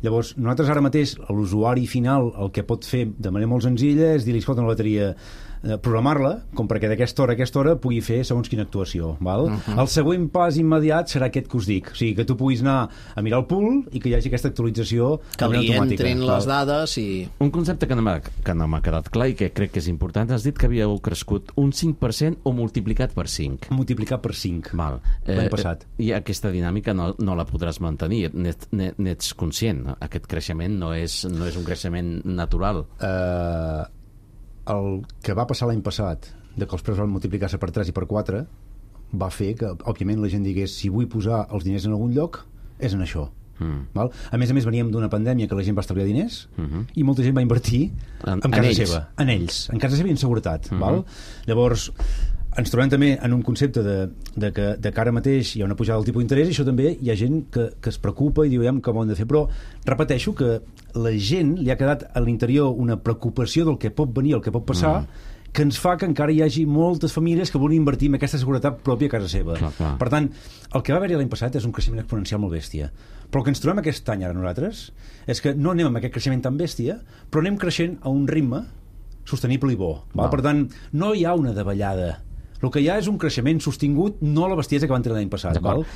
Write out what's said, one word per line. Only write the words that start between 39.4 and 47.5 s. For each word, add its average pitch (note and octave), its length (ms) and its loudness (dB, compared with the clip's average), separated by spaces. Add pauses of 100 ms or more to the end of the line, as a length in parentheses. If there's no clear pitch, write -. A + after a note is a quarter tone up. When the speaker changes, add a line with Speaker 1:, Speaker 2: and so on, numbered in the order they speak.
Speaker 1:
que, A2+ 80 -4 (240)
òbviament, G#2+ 320 -2
la G2+ 80 0
gent G2+ 160 0
digués, F#2+ 320 0
«Si G2+ 160 -2
vull A#2 160 0
posar A2 420 0
els G2 140 -4
diners G2 220 0
en G#2+ 80 0
algun A#2+ 180 0
lloc, D#3 300 -2 (340)
és A2+ 160 -2
en G2 80 0
això». D#2+ 280 -4 (300)
Speaker 3:
Mm. C#2+ 340 -4
Speaker 1:
Val? A#2 180 0 (200)
A A#2 60 0
més B2 140 2
a - 20 2
més, C3+ 100 2
veníem A#2 280 0
d'una A2 180 0
pandèmia A2+ 400 2
que G2+ 80 -2
la G2 80 0
gent G2+ 100 2
va G2+ 60 0
estalviar G2 260 0
diners D3+ 480 -2
Speaker 3:
Mhm. D#2+ 300 -4 (100)
Speaker 1:
i D#3 80 2
molta C3+ 200 4
gent C3 120 4
va C3 60 4
invertir B2 500 2 (320)